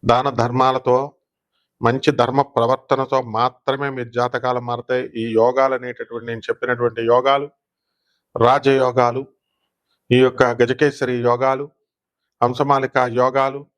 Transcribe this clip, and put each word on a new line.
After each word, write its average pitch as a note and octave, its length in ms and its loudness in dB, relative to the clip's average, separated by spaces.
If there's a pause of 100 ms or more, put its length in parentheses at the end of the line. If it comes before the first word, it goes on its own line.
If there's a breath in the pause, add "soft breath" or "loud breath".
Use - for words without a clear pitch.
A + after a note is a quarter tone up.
దాన B2+ 260 2
ధర్మాలతో, B2+ 680 0 (840)
మంచి B2+ 300 0
ధర్మ C3 320 0
ప్రవర్తనతో C3 760 -2 (120)
మాత్రమే B2+ 600 -4
మీ C3 200 -8
జాతకాలు B2 520 -2
మారతాయి. A#2+ 420 -6 (120)
ఈ A2+ 160 -6
యోగాలు B2+ 440 2
అనేటటువంటి, A#2+ 520 -12
నేను A2+ 180 -10
చెప్పినటువంటి A#2+ 560 -4
యోగాలు, C3 460 2 (880)
రాజయోగాలు, B2+ 880 2 (880)
ఈ B2 80 4
యొక్క B2+ 260 4 (100)
గజకేసరి B2 680 0
యోగాలు, C3 440 0 (760)
హంసమాలిక C3+ 560 0 (160)
యోగాలు C3+ 480 0 (160)